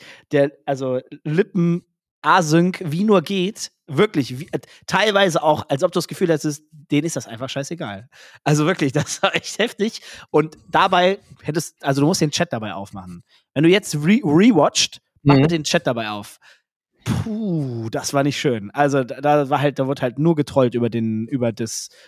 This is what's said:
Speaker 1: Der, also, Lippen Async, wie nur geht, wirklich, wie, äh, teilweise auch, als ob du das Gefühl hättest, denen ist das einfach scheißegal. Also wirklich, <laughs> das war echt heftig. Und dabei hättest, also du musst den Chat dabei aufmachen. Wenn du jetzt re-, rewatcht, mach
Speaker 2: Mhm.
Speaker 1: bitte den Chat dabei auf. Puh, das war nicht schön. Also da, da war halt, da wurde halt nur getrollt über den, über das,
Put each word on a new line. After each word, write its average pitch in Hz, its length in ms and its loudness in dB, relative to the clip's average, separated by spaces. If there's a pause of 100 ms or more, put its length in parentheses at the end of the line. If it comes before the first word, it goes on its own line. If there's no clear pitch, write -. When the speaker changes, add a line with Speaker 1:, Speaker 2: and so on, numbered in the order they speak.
(320)
Speaker 1:
Der, 143 200 2 (140)
also, 131 340 -2 (240)
Lippen 170 600 0 (360)
Async, 175 640 2
wie 170 200 -2
nur 196 180 4
geht, 190 480 -4 (160)
wirklich, 143 540 -2
wie, 175 120 -16
äh, 127 60 -4 (280)
teilweise 196 560 2
auch, 151 280 2
als 139 140 -2
ob 180 80 2
du 180 60 -2
das 165 100 -4
Gefühl 185 200 -2
hättest, 151 440 -2
denen 147 340 -2
ist 160 100 -6
das 127 120 -10
einfach 113 200 -12
scheißegal. 139 600 -10 (360)
Also 147 220 2
wirklich, 170 260 0
<laughs> - 240 -2
das - 60 -12
war 190 140 2
echt - 220 -6
heftig. 220 440 -4 (280)
Und 151 280 0 (100)
dabei 180 500 2 (240)
hättest, - 400 -8
also 139 200 0
du 143 60 4
musst 147 120 0
den 151 120 0
Chat - 200 -2
dabei 113 220 -8
aufmachen. 95 480 -14 (320)
Wenn 143 80 0
du 165 80 6
jetzt 196 240 2
re-, 170 300 2
rewatcht, 170 760 4 (220)
mach 139 140 6
Speaker 2:
Mhm. 135 60 6
Speaker 1:
bitte 165 120 2
den 151 100 -4
Chat - 220 -2
dabei 117 240 -4
auf. 104 280 -12 (640)
Puh, 156 840 -4
das - 220 -6
war 139 120 2
nicht 143 140 -2
schön. 110 340 -2
Also 139 320 2
da, 123 160 -12
da 147 280 2
war 139 120 0
halt, 143 180 0
da 135 80 0
wurde 139 160 -4
halt 127 160 -4
nur 165 160 2
getrollt 131 400 0
über 120 160 0
den, 113 380 -4
über 120 240 -2
das, - 360 -8 (180)